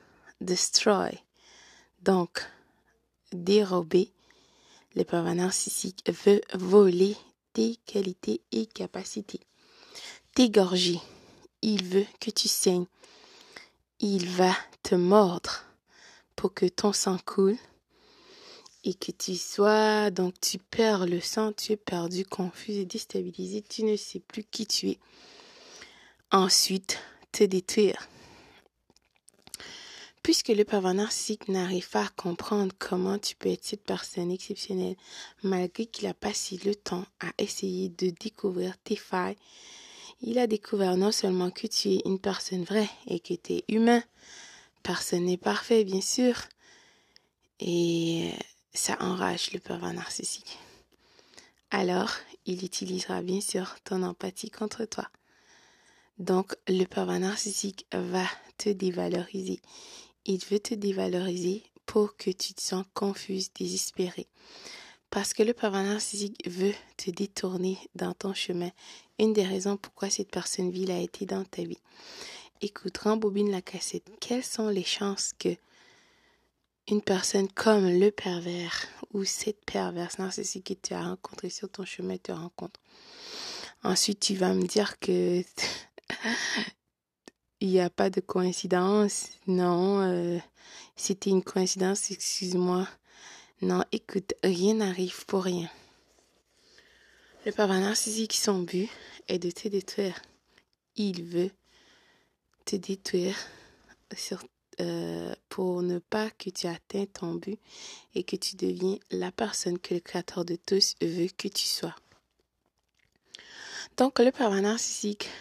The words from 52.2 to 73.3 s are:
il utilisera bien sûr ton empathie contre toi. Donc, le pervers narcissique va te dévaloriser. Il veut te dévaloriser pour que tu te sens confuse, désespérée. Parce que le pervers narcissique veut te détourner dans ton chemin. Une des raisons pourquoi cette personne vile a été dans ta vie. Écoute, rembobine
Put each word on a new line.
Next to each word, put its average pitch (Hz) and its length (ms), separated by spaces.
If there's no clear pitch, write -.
il 185 180
utilisera 185 580
bien 185 180
sûr 185 440
ton 185 180
empathie 185 480
contre 214 340
toi. - 240
Donc, 185 360
le 185 160
pervers 180 360
narcissique 196 720
va 185 340
te - 100
dévaloriser. 185 920
Il 190 180
veut 202 160
te - 140
dévaloriser 190 880
pour 208 300
que - 140
tu - 240
te - 60
sens 190 240
confuse, 196 580
désespérée. 180 760
Parce 202 240
que 226 80
le 233 120
pervers 196 280
narcissique 208 640
veut 185 260
te - 140
détourner 185 680
dans 180 180
ton 190 220
chemin. 180 360
Une 220 140
des 208 120
raisons 190 320
pourquoi - 320
cette 196 220
personne 180 400
vile 185 220
a 175 60
été 175 280
dans 190 180
ta - 180
vie. 170 180
Écoute, - 380
rembobine 208 520